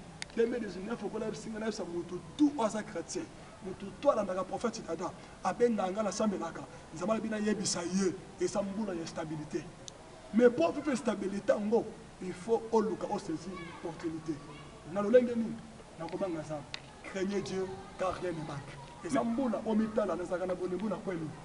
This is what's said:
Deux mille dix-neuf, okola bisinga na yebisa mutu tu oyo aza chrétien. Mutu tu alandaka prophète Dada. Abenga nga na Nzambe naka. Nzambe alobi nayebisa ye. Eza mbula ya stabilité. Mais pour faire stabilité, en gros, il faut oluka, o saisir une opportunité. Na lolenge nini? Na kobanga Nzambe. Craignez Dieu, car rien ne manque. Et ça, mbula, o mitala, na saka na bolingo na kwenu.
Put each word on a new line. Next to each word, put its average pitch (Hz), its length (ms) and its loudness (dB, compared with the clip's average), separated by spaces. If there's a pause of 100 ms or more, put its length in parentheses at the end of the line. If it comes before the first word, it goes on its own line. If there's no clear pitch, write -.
(360)
Deux 233 120 6
mille 247 120 0
dix-neuf, 208 440 -6
okola 214 280 -2
bisinga 214 280 -6
na 220 60 -2
yebisa 214 200 -2
mutu 170 340 -6 (180)
tu 294 200 8
oyo 233 80 4
aza 208 180 2
chrétien. - 420 -4 (400)
Mutu 196 200 -6 (160)
tu 277 80 6
alandaka 190 340 2
prophète 196 440 -2
Dada. 165 240 -2 (320)
Abenga 202 480 4
nga 214 120 0
na 202 60 2
Nzambe 196 280 2
naka. 160 240 -6 (320)
Nzambe 180 200 2
alobi 220 160 0
nayebisa 208 520 2
ye. 180 320 4 (260)
Eza 185 220 2
mbula 196 320 -2
ya 165 140 -4
stabilité. 156 560 -4 (760)
Mais 240 120 12
pour 247 260 4
faire 285 220 2
stabilité, 202 560 2
en 226 80 2
gros, 214 240 4 (360)
il 185 120 -4
faut 226 280 2 (100)
oluka, 185 380 4
o 190 80 0
saisir 165 340 -4
une 175 380 -8
opportunité. 160 440 -4 (600)
Na 202 80 0
lolenge 233 340 6
nini? 202 180 0 (440)
Na - 80 -6
kobanga 175 360 -2
Nzambe. 147 200 -4 (420)
Craignez 190 380 0
Dieu, 185 240 -2 (320)
car 180 160 2
rien 175 180 -2
ne 160 80 -4
manque. 151 360 -6 (300)
Et 170 40 -4
ça, 240 140 4
mbula, 233 420 2
o 220 100 2
mitala, 214 400 4
na 175 100 -2
saka 180 200 0
na 180 100 0
bolingo 180 340 -2
na 180 80 -2
kwenu. 165 320 -4 (160)